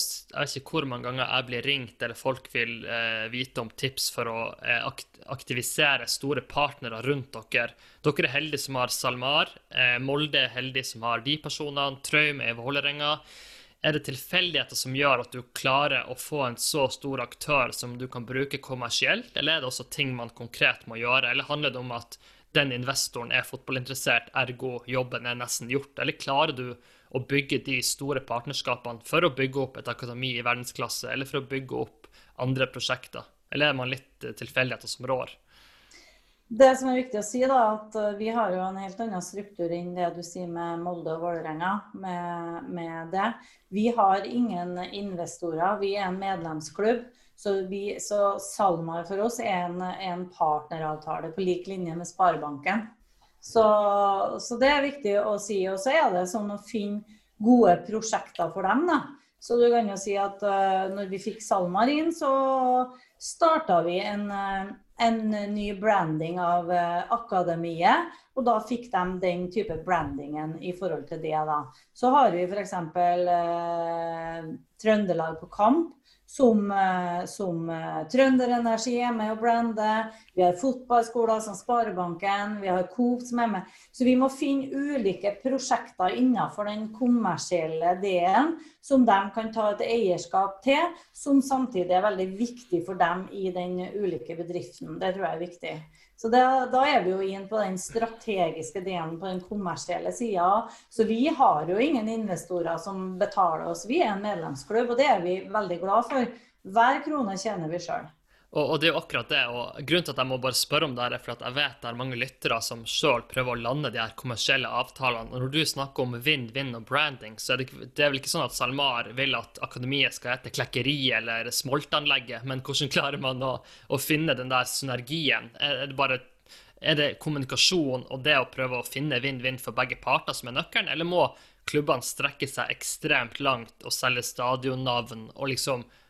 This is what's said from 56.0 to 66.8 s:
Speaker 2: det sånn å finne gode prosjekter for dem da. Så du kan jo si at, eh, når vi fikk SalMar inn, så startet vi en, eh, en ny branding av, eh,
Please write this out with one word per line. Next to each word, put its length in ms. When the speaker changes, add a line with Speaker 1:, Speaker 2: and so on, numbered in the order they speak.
Speaker 2:
det 160
sånn 240
å 100
finne 400
gode 400
prosjekter 680
for 100
dem 240
da. 140
Så 220
du 100
kan 160
jo 140
si 180
at, 240
eh, 480
når 200
vi 120
fikk 220
SalMar 480
inn, 220
så 160
startet 640
vi 160
en, 320
eh, 380
en 140
ny 140
branding 600
av, 320
eh, 300